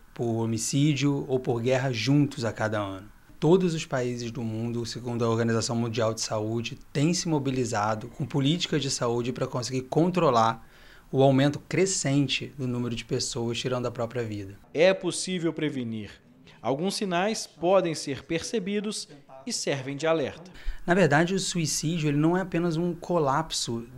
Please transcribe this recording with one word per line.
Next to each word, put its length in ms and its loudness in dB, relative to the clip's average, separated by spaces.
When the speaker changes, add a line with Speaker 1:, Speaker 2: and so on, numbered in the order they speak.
Speaker 1:
por 300 -2
homicídio 840 2
ou 100 2
por 240 -2
guerra 300 2
juntos 520 2
a 80 -2
cada 280 -2
ano. 280 -8
Todos 360 4
os 120 -6
países 460 -4
do 100 -8
mundo, 420 -4
segundo 400 -4
a 60 4
Organização 460 2
Mundial 360 0
de 80 -8
Saúde, 560 -4
têm 220 2
se 140 -2
mobilizado 800 0
com 180 -6
políticas 560 0
de 80 -2
saúde 420 0
pra 140 -4
conseguir 360 -4
controlar 840 2
o 100 4
aumento 380 6
crescente 1000 0
do 80 -4
número 260 -2
de 120 -6
pessoas 520 -4
tirando 300 -2
a 60 -2
própria 320 -4
vida. 340 -8
Speaker 2:
É 180 6
possível 600 -2
prevenir. 580 -4
Alguns 360 -2
sinais 500 0
podem 480 2
ser 300 -6
percebidos 840 -4
e 60 -6
servem 440 -4
de 80 -4
alerta. 460 0
Speaker 1:
Na 100 2
verdade, 380 6
o 60 0
suicídio, 680 -2
ele 80 2
não 200 4
é 40 0
apenas 360 -2
um 160 0
colapso 960 -2